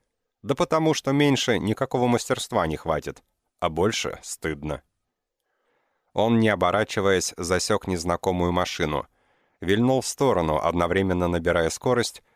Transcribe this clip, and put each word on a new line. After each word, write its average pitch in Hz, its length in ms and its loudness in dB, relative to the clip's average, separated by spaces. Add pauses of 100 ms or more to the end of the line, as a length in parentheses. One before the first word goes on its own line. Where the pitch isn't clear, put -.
(440)
Да 113 120 -2
потому 160 380 2
что - 200 -2
меньше 139 440 2
никакого 123 500 -2
мастерства 120 600 0
не 78 80 -2
хватит, 76 480 -6 (360)
а 87 100 -2
больше — 90 520 -2
стыдно. 73 640 -8 (1300)
Он, 113 260 4
не 110 100 4
оборачиваясь, 95 880 0
засек 90 500 0
незнакомую 87 640 -2
машину. 82 560 -2 (540)
Вильнул 120 400 2
в - 60 -8
сторону, 87 500 0
одновременно 87 680 0
набирая 85 420 0
скорость, - 540 -2 (120)